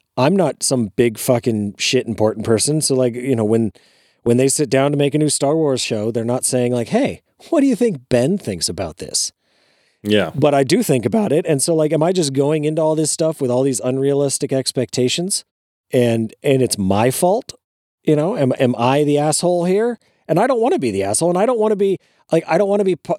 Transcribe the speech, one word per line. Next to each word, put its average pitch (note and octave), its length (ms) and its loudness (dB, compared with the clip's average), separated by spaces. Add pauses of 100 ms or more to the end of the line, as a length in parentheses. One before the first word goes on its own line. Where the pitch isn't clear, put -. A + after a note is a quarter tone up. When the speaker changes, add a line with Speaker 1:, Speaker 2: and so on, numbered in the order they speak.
(180)
Speaker 1:
I'm C#3+ 180 2
not D#3+ 280 -2
some B2 320 -2
big A#2 220 2
fucking A2 600 0
shit - 300 0
important A2 380 -2
person. C#3 360 0
So, C#3 140 0
like, B2+ 200 0
you B2 200 -2
know, A2+ 100 0
when, A2+ 260 2 (520)
when A#2+ 140 2
they C3 100 4
sit C3+ 220 -2
down C3+ 220 2
to C#3+ 60 0
make C#3+ 160 0
a D3+ 40 0
new D3+ 120 2
Star C#3 260 0
Wars C#3+ 260 0
show, A2 300 -4
they're A2+ 120 -4
not A#2+ 220 -2
saying, B2 280 0
like, A#2+ 160 -2
"Hey, G#3 320 -2 (280)
what D#4+ 120 2
do C#4 60 4
you B3+ 80 2
think F#3+ 340 0
Ben C3+ 280 2
thinks F#2 320 -6
about E2+ 280 -10
this?" - 340 -6 (720)
Speaker 2:
Yeah. G#2 320 2
Speaker 1:
But C#3+ 180 4
I C#3 100 4
do G#3+ 200 2
think B2 220 0
about G#3 260 0
it. F3 160 2
And C#3+ 140 0
so, E3+ 120 0
like, D#3 180 2
am D#3 120 0
I F3 80 2
just D#3+ 220 0
going D3 300 0
into D#3 180 -2
all D#3 140 2
this D#3 160 0
stuff D#3+ 300 -2
with B2+ 80 0
all B2+ 140 2
these C3 160 0
unrealistic C#3 720 -2
expectations? C3 920 -2 (480)
And, A#2 420 0 (100)
and C3+ 180 2
it's A#2 160 -2
my G2+ 320 2
fault? F3+ 440 -2 (500)
You D#3 120 2
know, D3+ 220 -2
am, C3 220 0
am B2 180 2
I C3+ 260 2
the C#3+ 140 2
asshole E3+ 480 0
here? A3 320 0 (300)
And D#3+ 120 2
I A3+ 60 2
don't B3+ 160 0
wanna D4 160 2
be B2+ 140 -2
the F#2+ 120 -2
asshole. A2 260 0
And F3+ 100 0
I G#3+ 80 2
don't B3+ 120 0
wanna G#3+ 160 2
be, G3 220 0 (340)
like, E3 160 2
I D#3+ 120 2
don't G3 100 0
wanna G#3 140 0
be, F#3 140 0
pa-, - 220 -4